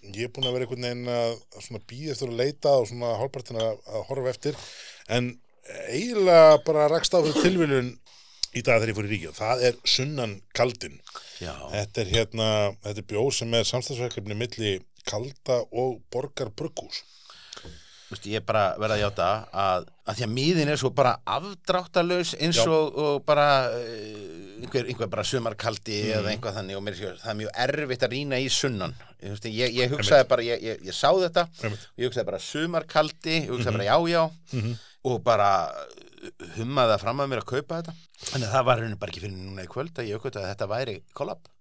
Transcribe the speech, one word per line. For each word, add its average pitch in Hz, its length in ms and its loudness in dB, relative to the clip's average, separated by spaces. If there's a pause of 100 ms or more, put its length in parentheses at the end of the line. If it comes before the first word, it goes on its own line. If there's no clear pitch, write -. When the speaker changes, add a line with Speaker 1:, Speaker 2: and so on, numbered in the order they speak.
(160)
Speaker 1:
ég 117 140 -4
er - 20 -14
búinn - 160 -4
að 123 140 -2
vera 120 80 -4
einhvern 123 180 -6
veginn 123 240 -6
að, 117 260 0 (220)
að - 80 -14
svona 113 240 -12
bíða 139 240 -8
eftir 123 160 -6
að 117 80 -6
leita 143 400 4
og 110 80 2
svona 117 320 -2
hálfpartinn 123 400 -6
að, 110 220 -2 (180)
að - 80 -8
horfa 131 240 -2
eftir. 143 300 -4 (500)
En 123 220 0 (540)
eiginlega 170 720 10
bara 151 320 4
rakst 165 240 0
á 170 80 6
fyrir 151 160 2
tilviljun 147 520 4 (600)
í 117 100 -4
dag 113 200 4
þegar 110 100 0
ég 98 60 -4
fór 104 100 -4
í 104 60 -2
Ríkið. 80 240 -6
Það 120 260 0
er 123 140 4 (100)
Sunnan 131 460 -2 (160)
Kaldin. 113 480 -2 (420)
Speaker 2:
Já. 82 140 -8 (180)
Speaker 1:
Þetta 104 320 -4
er, 92 80 -4
hérna, 110 360 0 (360)
þetta 104 160 -8
er - 80 -14
bjór 113 240 0
sem 117 240 -2
er 113 140 4
samstarfsverkefni 120 680 -6
milli 110 380 -2 (280)
Kalda 123 680 -2
og 123 400 -4
Borgar 131 420 -6
Brugghús. - 480 -10 (560)
Speaker 2:
Þú - 560 -20
veist, - 160 -14
ég 107 180 -4
bara 107 280 4
verð 107 240 0
að 104 40 2
játa 101 280 0 (260)
að, 95 320 0 (140)
að 107 180 -6
því 120 80 -2
að 110 80 -2
miðin 151 400 2
er 147 80 -4
svo 131 80 2
bara 123 320 2
afdráttarlaus 180 1120 -2
eins 196 240 0
Speaker 1:
Já. - 80 6
Speaker 2:
og, 156 320 2
og 147 240 0
bara, 147 240 4 (240)
eh, 104 880 -10
einhver, 123 240 -2
einhver 117 260 -6
bara 104 160 -4
sumarkaldi 113 800 -4
Speaker 1:
Mhm. 107 160 -2
Speaker 2:
eða 107 160 -2
eitthvað 110 240 -8
þannig 98 180 -8
og 98 80 -8
mér 95 140 -8
sé, 92 240 -8
það 113 80 -8
er 104 80 -6
mjög 107 240 -8
erfitt 135 420 -2
að 120 80 -2
rýna 135 300 -2
í 131 80 -2
Sunnan. 104 420 -2 (220)
Ég, 98 160 -12
þú - 20 -6
veist, 107 140 -10
ég, 117 320 -2
ég 127 160 2
hugsaði 139 240 6
Speaker 1:
Einmitt. 131 160 4
Speaker 2:
bara, 120 80 0
ég, 117 180 -2
ég, 107 220 -6
ég 92 160 -8
sá 143 100 4
þetta 175 380 2 (160)
Speaker 1:
Einmitt. 104 240 -6
Speaker 2:
og - 160 -8
ég 123 80 -2
hugsaði 113 180 -4
bara 98 140 -6
sumarkaldi, 160 960 0
ég 127 100 -4
hugsaði 120 220 0
Speaker 1:
Mhm. 107 80 0
Speaker 2:
bara 98 80 0
já, 127 100 6 (140)
já 165 120 4 (280)
Speaker 1:
Mhm. 117 260 -4 (240)
Speaker 2:
og 120 220 -2
bara 104 260 6 (1040)
hummaði 120 380 2
það 101 80 2
fram 117 180 -2
að 139 100 0
mér 123 120 -2
að - 80 -12
kaupa 151 320 -4
þetta. 165 120 -12 (300)
Þannig 123 240 -2
að 98 60 -4
það 131 120 4
var 123 140 4
raunin 110 200 -4
bara 98 120 -6
ekki 92 120 -12
fyrir 98 120 -8
núna 95 300 -12
í - 20 -16
kvöld 160 300 -10
að 117 100 -6
ég 104 120 -6
uppgötaði 110 280 -8
að 98 60 -6
þetta 98 160 -6
væri 113 260 -4 (180)
kollab. 180 280 -8 (200)